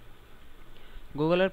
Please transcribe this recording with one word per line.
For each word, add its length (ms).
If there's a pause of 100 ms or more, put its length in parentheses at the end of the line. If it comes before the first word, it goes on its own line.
(1160)
Google-এর 380